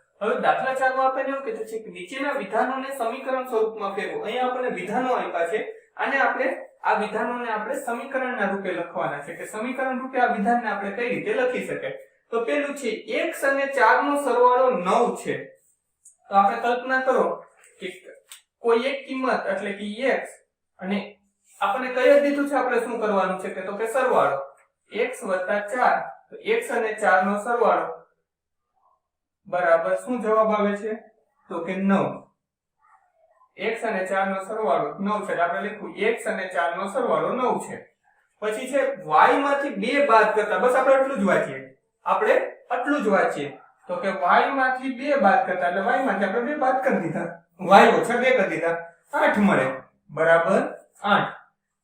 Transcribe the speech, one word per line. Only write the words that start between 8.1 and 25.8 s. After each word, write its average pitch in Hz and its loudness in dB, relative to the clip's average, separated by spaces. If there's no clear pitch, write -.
રૂપે 196 -4
લખવાના 165 -6
છે 170 -12
કે 185 -12
સમીકરણ 247 -6
રૂપે 262 -4
આ 220 4
વિધાનને 226 0
આપણે 202 -6
કઈ 240 -4
રીતે - -4
લખી 247 -2
શકાય. - -8
તો 226 -2
પેલું 285 -2
છે 220 -6
x - -4
અને 277 2
ચાર 254 4
નો 285 0
સરવાળો 247 6
નવ 196 2
છે. 147 -6
તો 202 -4
આપણે 196 4
કલ્પના 254 0
કરો - 0
કે - -10
કોઈ 233 2
એક 277 -4
કિંમત 254 -2
એટલે 196 -4
કે 208 -10
x - -12
અને 196 -6
આપણને 254 0
કઈ 277 6
જ 285 8
દીધું 285 0
છે 285 -2
આપણે 247 2
શું 240 -4
કરવાનું 190 0
છે 190 -8
કે 190 -8
તો 202 -8
કે 226 -4
સરવાળો 220 2
x 240 -2
વત્તા 202 -2
ચાર. 247 0